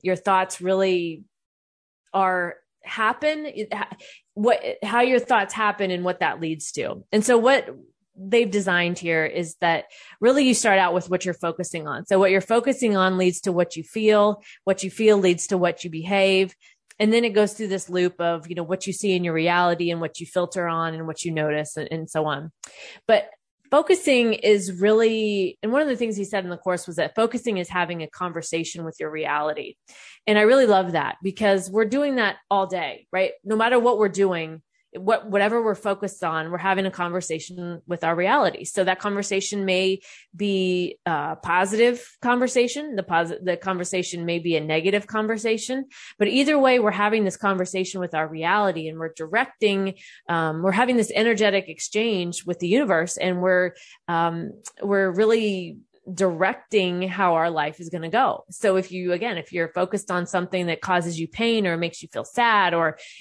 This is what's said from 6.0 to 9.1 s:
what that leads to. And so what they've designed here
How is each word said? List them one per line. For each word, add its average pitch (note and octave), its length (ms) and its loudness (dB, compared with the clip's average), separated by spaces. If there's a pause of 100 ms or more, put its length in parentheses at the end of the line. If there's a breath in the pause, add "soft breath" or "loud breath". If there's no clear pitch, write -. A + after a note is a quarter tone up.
what F3+ 160 -2
that D#3 200 0
leads D#3+ 320 -6
to. - 400 -6
And G#3+ 120 2
so A#3+ 140 6
what B3 300 4 (480)
they've G3 340 0
designed F3 480 0
here E3 260 0